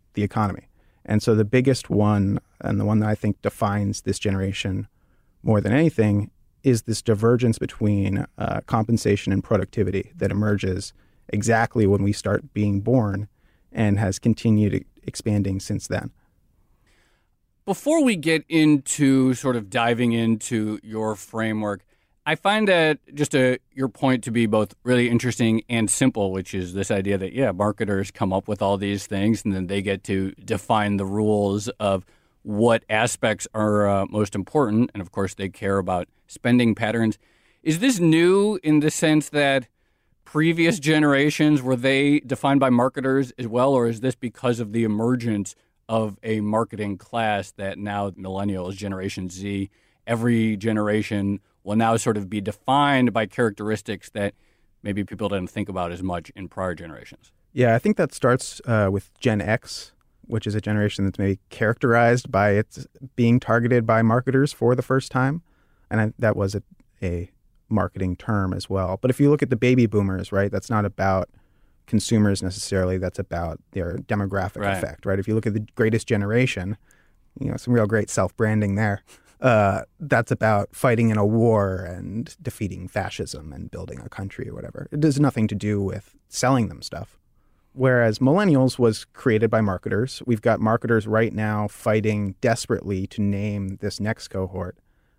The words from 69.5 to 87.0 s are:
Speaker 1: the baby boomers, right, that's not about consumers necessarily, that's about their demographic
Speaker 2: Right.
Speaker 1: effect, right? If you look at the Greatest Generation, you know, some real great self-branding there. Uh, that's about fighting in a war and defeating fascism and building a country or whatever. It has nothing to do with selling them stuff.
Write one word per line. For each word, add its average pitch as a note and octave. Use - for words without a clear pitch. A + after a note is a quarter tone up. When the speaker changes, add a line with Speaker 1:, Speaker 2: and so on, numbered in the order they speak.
Speaker 1:
the B2+
baby B2+
boomers, G2
right, G2
that's G2
not G#2+
about F#2+
consumers G#2
necessarily, F#2
that's F#2
about E2+
their F2
demographic G2
Speaker 2:
Right. G2
Speaker 1:
effect, -
right? G2
If F#2+
you A2
look A2
at A2
the G#2+
Greatest A2+
Generation, G#2
you -
know, -
some B2
real A2+
great G#2
self-branding G#2+
there. G#2
Uh, G#2
that's B2+
about G#2+
fighting A#2
in G#2+
a G#2
war G#2+
and F#2
defeating F#2
fascism D#2
and -
building E2+
a -
country G2
or -
whatever. -
It D3
has D3
nothing A#2+
to G#2+
do G#2
with F#2+
selling B2
them -
stuff. -